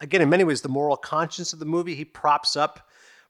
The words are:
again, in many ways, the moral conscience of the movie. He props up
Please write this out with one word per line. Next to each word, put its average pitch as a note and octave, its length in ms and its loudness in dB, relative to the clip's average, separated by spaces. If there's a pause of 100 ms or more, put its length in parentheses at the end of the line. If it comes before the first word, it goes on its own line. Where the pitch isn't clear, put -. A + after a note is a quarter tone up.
again, E3 220 0
in C#3+ 80 6
many F#3 140 6
ways, D3 180 0
the C#3 80 -6
moral C#3+ 260 0
conscience E3 560 -6
of D#3+ 60 -20
the D#3 80 -12
movie. E3+ 280 -4
He D3 120 -10
props - 500 0
up - 320 -4 (420)